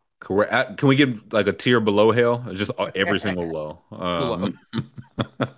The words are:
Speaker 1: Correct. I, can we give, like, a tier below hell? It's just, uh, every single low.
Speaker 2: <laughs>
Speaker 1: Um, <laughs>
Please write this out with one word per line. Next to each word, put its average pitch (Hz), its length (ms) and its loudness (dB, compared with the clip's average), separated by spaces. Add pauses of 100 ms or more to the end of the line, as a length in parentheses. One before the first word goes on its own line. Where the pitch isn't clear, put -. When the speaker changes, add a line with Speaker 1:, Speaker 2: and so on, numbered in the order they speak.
(200)
Speaker 1:
Correct. 101 340 0
I, 123 200 0
can 139 140 0
we 135 80 6
give, 131 380 0
like, 104 140 2
a 98 60 0
tier 123 260 2
below 107 320 4
hell? 120 360 2
It's 95 120 -10
just, 101 180 -4
uh, 98 180 -4
every 95 240 0
single 90 280 -4
low. 78 380 -8
Speaker 2:
<laughs> - 60 -20
Speaker 1:
Um, 87 680 -4 (140)
<laughs> 113 160 -6 (680)